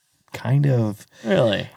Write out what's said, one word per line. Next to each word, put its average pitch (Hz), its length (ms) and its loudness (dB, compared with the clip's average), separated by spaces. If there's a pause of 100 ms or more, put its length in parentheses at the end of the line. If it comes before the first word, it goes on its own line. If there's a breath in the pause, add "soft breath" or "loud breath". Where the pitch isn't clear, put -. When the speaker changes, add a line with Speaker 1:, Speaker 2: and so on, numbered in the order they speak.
(320)
Speaker 1:
kind 143 340 0
of 113 400 0 (180)
Speaker 2:
Really? 117 520 0